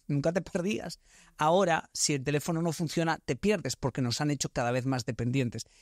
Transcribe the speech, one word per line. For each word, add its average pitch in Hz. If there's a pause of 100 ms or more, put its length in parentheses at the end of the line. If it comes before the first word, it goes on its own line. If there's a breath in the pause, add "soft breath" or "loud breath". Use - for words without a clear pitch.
nunca 147
te 180
perdías. 180 (380 soft breath)
Ahora, 170
si -
el 135
teléfono 147
no 170
funciona, 160
te 147
pierdes 180
porque 135
nos 123
han 147
hecho 143
cada 120
vez 127
más 131
dependientes. 120 (160 soft breath)